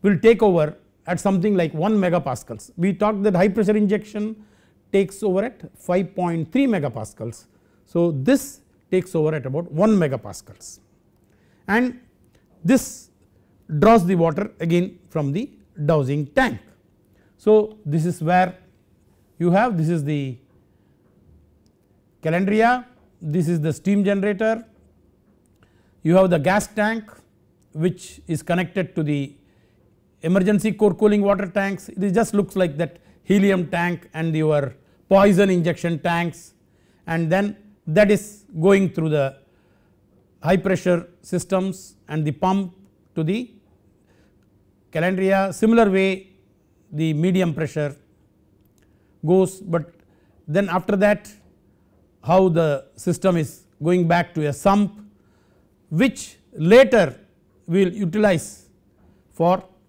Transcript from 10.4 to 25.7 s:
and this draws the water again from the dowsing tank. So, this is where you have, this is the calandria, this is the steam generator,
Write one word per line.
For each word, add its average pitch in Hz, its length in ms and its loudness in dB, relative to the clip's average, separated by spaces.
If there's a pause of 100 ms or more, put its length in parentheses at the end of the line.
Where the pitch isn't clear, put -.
and 240 340 -2 (640)
this - 460 -2 (680)
draws 208 260 6
the 190 80 0
water 165 460 0
again 175 380 -2 (100)
from 143 240 -4
the 220 180 -6 (340)
dowsing 147 420 0
tank. 196 340 -2 (760)
So, 214 480 2
this 156 220 -2
is 175 160 -4
where 180 340 0 (840)
you 175 120 0
have, 208 260 2
this 160 120 0
is 165 160 -2
the 139 340 -6 (1800)
calandria, 214 640 0 (360)
this 156 280 -2
is 170 120 0
the 156 120 -2
steam 202 320 0
generator, 208 600 -2 (1400)